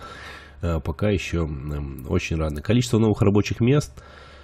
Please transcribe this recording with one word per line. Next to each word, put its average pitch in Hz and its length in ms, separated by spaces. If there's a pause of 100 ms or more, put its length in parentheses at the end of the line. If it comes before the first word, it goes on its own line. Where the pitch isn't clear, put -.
(640)
э, 85 180
пока 101 300
еще, 87 340
м, 71 640
очень 90 280
рано. 76 260
Количество 117 360
новых 107 240
рабочих 101 380
мест, 135 320 (520)